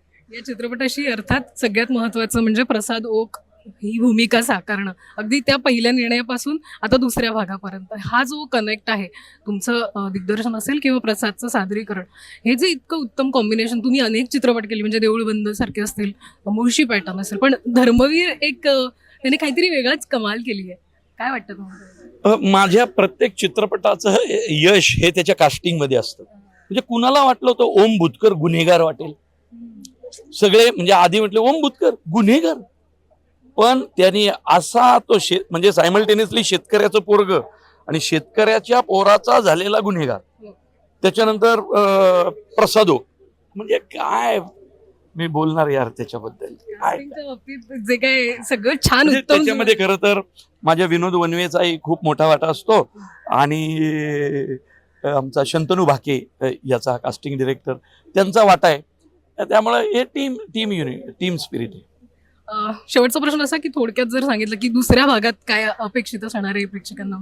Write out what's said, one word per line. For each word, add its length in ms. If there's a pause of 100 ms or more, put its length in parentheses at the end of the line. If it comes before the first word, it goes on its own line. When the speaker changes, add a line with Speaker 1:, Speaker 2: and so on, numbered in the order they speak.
(340)
Speaker 1:
या 100
चित्रपटाशी 640
अर्थात 520
सगळ्यात 340
महत्त्वाचं 500
म्हणजे 200
प्रसाद 440
ओक 300 (300)
ही 320
भूमिका 440
साकारणं, 500 (260)
अगदी 220
त्या 160
पहिल्या 360
निर्णयापासून 680 (240)
आता 140
दुसऱ्या 360
भागापर्यंत 520 (160)
हा 240
जो 200
कनेक्ट 460
आहे 160 (400)
तुमचं, 360
अ, 260
दिग्दर्शन 480
असेल 260
किंवा 160
प्रसादचं 500
सादरीकरण, 540 (440)
हे 80
जे 140
इतकं 280
उत्तम 340
कॉम्बिनेशन, 480
तुम्ही 220
अनेक 280
चित्रपट 360
केले, 180
म्हणजे 160
देऊळ 260
बंद 240
सारखे 320
असतील, 320 (340)
मुळशी 380
पॅटर्न 360
असेल, 180
पण 160 (200)
धर्मवीर 540 (140)
एक, 260
अ, 180 (360)
त्याने 140
काहीतरी 320
वेगळाच 380
कमाल 320
केली 320
आहे. 120 (360)
काय 120
वाटतं 240
तुम्हाला? 540 (160)
Speaker 2:
अ, 120
माझ्या 480
प्रत्येक 500
चित्रपटाचं 800 (360)
यश 480
हे 120
त्याच्या 260
कास्टिंगमध्ये 600
असतं. 280 (100)
म्हणजे 460
कुणाला 440
वाटलं 260
होतं 140
ओम 340
भूतकर 340
गुन्हेगार 480
वाटेल? 320 (1300)
सगळे 300
म्हणजे 220
आधी 280
म्हटले, 180
"ओम 220
भूतकर 300
गुन्हेगार", 640 (1000)
पण 240
त्यांनी 480 (180)
असा 520
तो 200
शे-, 320
म्हणजे 220
सायमल्टेनियसली 720
शेतकऱ्याचं 560
पोरग 400 (480)
आणि 120
शेतकऱ्याच्या 800
पोराचा 600
झालेला 440
गुन्हेगार, 640 (520)
त्याच्यानंतर, 560
अ, 720
प्रसाद 600
ओक. 160 (500)
म्हणजे 220
काय 640 (760)
मी 100
बोलणार 420
यार 200
त्याच्याबद्दल? 580
काय? 280
Speaker 1:
कास्टिंगच्या 500
बाबतीत 340 (300)
जे 80
काय 460
सगळं 320 (140)
छान 140
Speaker 2:
म्हणजे 180
Speaker 1:
उत्तम 140
Speaker 2:
त्याच्यामध्ये 400
Speaker 1:
झालं. 220
Speaker 2:
खरं 180
तर 60 (420)
माझ्या 240
विनोद 280
वनवेचाही 680
खूप 220
मोठा 220
वाटा 200
असतो 440 (400)
आणि, 480 (1300)
अ, 40
आमचा 380
शंतनू 380
भाके, 420 (140)
अ, 40 (200)
याचा 320
कास्टिंग 420
डायरेक्टर, 360 (400)
त्यांचा 300
वाटा 240
आहे. 240 (460)
त्यामुळे 420
हे 240
टीम, 320 (180)
टीम 180
युनिट, 320 (160)
टीम 160
स्पिरिट 380
आहे. 320 (420)
Speaker 1:
अ, 240 (160)
शेवटचा 320
प्रश्न 220
असा 140
की 120
थोडक्यात 380
जर 140
सांगितलं 420
की 60
दुसऱ्या 380
भागात 260 (140)
काय 220 (100)
अपेक्षित 460
असणार 300
आहे 100
प्रेक्षकांना? 580